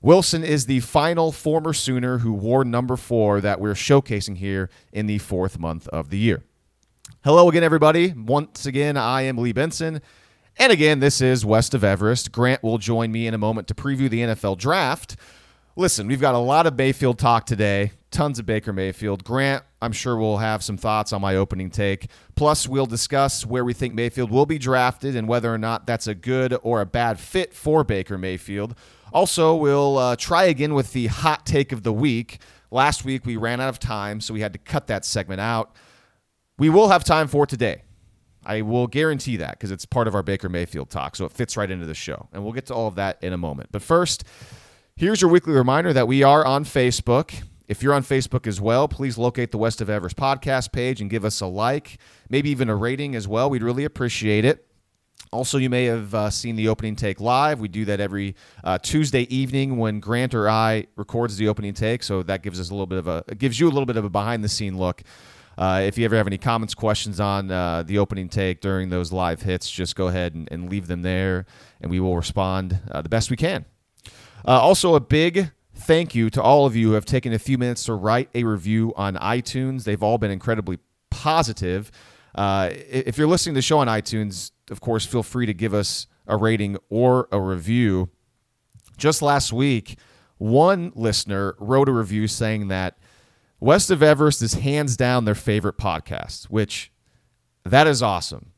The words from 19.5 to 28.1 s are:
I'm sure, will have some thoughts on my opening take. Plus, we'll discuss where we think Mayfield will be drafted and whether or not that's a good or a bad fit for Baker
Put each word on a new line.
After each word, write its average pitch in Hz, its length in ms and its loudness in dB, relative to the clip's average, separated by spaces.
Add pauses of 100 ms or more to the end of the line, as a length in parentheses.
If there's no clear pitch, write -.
I'm 117 100 -4
sure, 120 260 -2
will 107 200 0
have 110 260 -2
some 101 140 -6
thoughts 107 360 -2
on 98 80 -4
my 98 140 0
opening 95 360 -2
take. 98 400 -4 (240)
Plus, 151 320 2
we'll 135 180 0
discuss 135 580 -2
where 123 220 -2
we 123 80 -2
think 123 220 -6
Mayfield 120 340 -2
will 131 160 4
be 151 140 -2
drafted 127 560 0
and 110 120 -4
whether 117 240 0
or 113 60 -2
not 110 300 -4
that's 117 180 -2
a 107 80 -4
good 127 480 -2
or 113 180 0
a 101 60 0
bad 117 340 -2
fit - 340 -4
for 151 300 2
Baker 98 360 -4